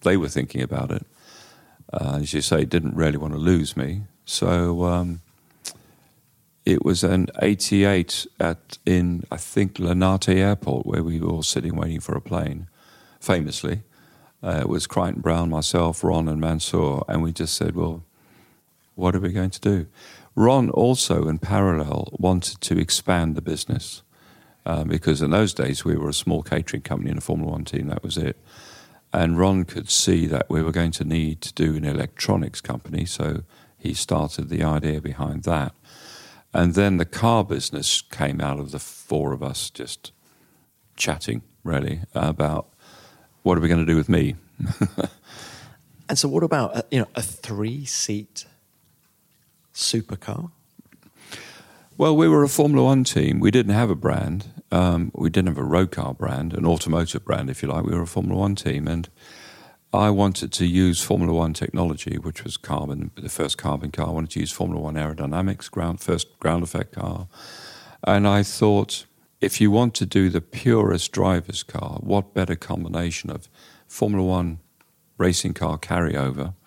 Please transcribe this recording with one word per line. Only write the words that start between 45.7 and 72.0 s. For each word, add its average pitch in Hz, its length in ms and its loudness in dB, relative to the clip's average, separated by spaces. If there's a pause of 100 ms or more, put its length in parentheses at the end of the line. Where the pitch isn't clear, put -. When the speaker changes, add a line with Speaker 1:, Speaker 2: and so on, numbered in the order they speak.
Speaker 2:
And 143 100 -2
so 147 120 0
what 160 140 2
about, 156 320 0
uh, 117 60 -2 (100)
you 131 80 2
know, 113 160 0
a 120 60 -4
three-seat 107 1200 -6 (1300)
supercar? - 800 -4 (1500)
Speaker 1:
Well, 151 180 4
we 165 120 6
were 151 160 8
a 143 60 4
Formula 147 340 6
One 131 200 6
team. 73 360 2
We 104 120 6
didn't 104 220 4
have 113 160 4
a 87 60 2
brand. 73 500 -2 (260)
Um, 87 440 2
we 82 140 0
didn't 90 200 2
have 71 80 -2
a 67 60 -2
road 85 280 2
car - 220 -6
brand, 69 400 -4
an - 120 0
automotive 82 580 2
brand, 67 260 -2
if 65 120 -6
you - 80 -4
like. 78 160 -2
We 78 100 -2
were 85 60 0
a 82 60 -4
Formula 92 320 -2
One 101 160 0
team, 73 320 -4
and 85 200 -2 (840)
I 104 160 4
wanted 98 440 0
to 90 120 0
use 87 360 4
Formula 85 320 2
One 82 200 2
technology, 80 640 -2
which - 260 -8
was - 140 -8
carbon, 73 580 -4
the 69 140 -10
first - 280 -4
carbon 73 340 -4
car. 78 160 -4
I 80 40 -4
wanted 80 200 -4
to - 80 -6
use 80 120 -2
Formula 82 300 -4
One 76 140 -4
aerodynamics, 78 760 -4
ground, 87 320 -4
first - 380 -4
ground 85 240 0
effect - 300 -6
car. 90 340 -8 (760)
And 101 240 4
I 101 160 6
thought, 101 640 2 (340)
if - 220 0
you 107 100 8
want 117 240 4
to - 100 0
do 95 240 4
the 87 120 0
purest 104 680 2
driver's 92 520 0
car, - 380 -8